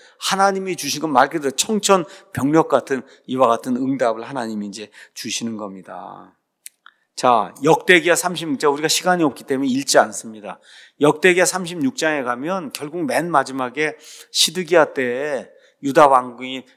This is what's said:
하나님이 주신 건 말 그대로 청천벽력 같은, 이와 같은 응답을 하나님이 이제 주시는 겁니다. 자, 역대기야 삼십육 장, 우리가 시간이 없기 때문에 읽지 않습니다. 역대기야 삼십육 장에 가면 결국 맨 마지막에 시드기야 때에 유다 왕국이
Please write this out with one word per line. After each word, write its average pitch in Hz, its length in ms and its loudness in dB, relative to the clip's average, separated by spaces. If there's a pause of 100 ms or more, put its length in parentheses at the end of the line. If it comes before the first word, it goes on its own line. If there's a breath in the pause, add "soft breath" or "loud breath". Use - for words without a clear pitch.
(200 soft breath)
하나님이 190 560 0
주신 143 260 -6
건 156 100 -4
말 131 180 4
그대로 147 220 -4
청천벽력 160 1160 0
같은, 131 320 0 (260 soft breath)
이와 127 200 2
같은 117 280 0
응답을 123 480 -2
하나님이 113 440 -8
이제 104 220 -14 (240 soft breath)
주시는 113 440 -8
겁니다. 95 800 -16 (800 soft breath)
자, 110 380 2 (100)
역대기야 165 520 4
삼십육 160 440 -4
장, 147 140 2
우리가 151 140 -4
시간이 180 360 0
없기 135 200 -2
때문에 135 260 -4
읽지 135 300 2
않습니다. 107 600 -4 (400 soft breath)
역대기야 170 460 4
삼십육 170 500 -4
장에 151 280 -2
가면 135 500 -6
결국 151 320 -8
맨 135 240 -2
마지막에 135 680 -2 (360 loud breath)
시드기야 165 600 2
때에 127 540 -4 (360 soft breath)
유다 139 240 6
왕국이 127 580 0 (120)